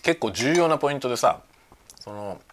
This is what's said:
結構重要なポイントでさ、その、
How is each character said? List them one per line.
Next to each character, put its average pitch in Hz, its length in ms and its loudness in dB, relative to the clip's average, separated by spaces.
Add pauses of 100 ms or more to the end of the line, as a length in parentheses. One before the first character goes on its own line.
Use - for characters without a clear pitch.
結 165 180 0
構 110 100 -2
重 120 240 0
要 170 140 4
な 156 100 2
ポ 143 140 0
イ - 20 -2
ン 139 60 -6
ト 131 80 -4
で 120 80 -2
さ、 110 240 2 (580)
そ 104 140 -14
の、 101 280 -10 (120)